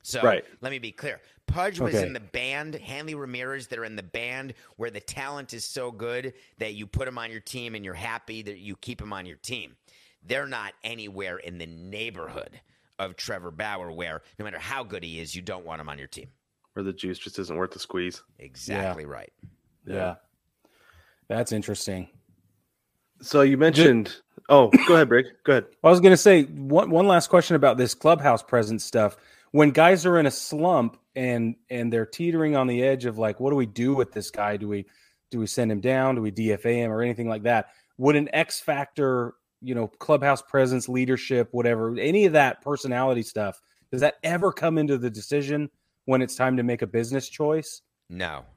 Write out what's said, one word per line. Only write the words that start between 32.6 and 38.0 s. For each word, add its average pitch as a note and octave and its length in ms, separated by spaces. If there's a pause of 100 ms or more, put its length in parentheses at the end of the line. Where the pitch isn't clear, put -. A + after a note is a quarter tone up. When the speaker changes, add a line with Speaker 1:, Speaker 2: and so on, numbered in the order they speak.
Speaker 3:
the B2 160
edge C3 240
of, A2 140
like, G#2+ 200
"What C3 120
do D3 40
we C3 120
do A#2 260
with C3 180
this G#2 200
guy? G#2 260
Do G#2 100
we, G2+ 200 (420)
do - 100
we A2 60
send A2+ 260
him G#2 80
down? C3 360
Do A#2 80
we G#2+ 80
D A2 200
F G2+ 140
A A#2 160
him A2+ 100
or A2 120
anything A#2 260
like A2 140
that?" A2+ 260 (280)
Would C#3 180